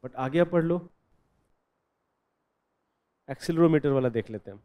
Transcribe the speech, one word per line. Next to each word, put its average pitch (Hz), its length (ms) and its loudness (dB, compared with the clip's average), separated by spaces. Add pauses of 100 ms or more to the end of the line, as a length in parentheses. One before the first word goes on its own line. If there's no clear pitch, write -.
But 127 100 -14
आगे 135 240 -2
आप 175 120 4
पढ़ 175 140 2
लो, 175 140 0 (2500)
एक्सेलरोमीटर 160 600 2
वाला 131 180 2
देख 113 220 -4
लेते 101 200 -14
हैं 101 80 -18
हम। - 60 -20